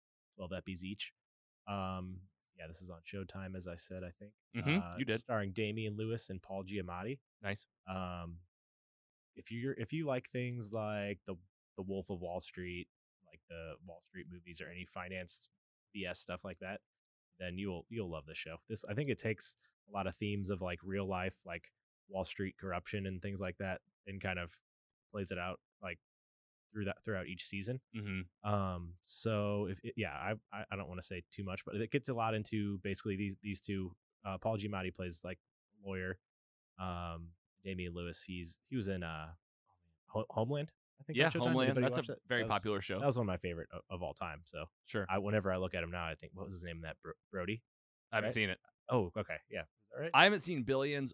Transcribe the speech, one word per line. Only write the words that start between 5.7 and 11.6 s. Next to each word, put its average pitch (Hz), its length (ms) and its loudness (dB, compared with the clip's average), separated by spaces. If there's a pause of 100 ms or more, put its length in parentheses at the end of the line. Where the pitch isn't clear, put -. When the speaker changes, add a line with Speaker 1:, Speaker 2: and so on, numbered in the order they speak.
Speaker 1:
Lewis 110 320 0
and 92 100 -6
Paul 95 240 -4
Giamatti. 95 540 -2 (240)
Speaker 2:
Nice. 101 240 -2 (200)
Speaker 1:
Um, 90 500 -2 (1000)
if - 160 -14
you're, 120 240 0
if - 180 -2
you 160 140 2
like 131 240 2
things 123 420 0
like 104 540 2
the, 98 80 -4 (420)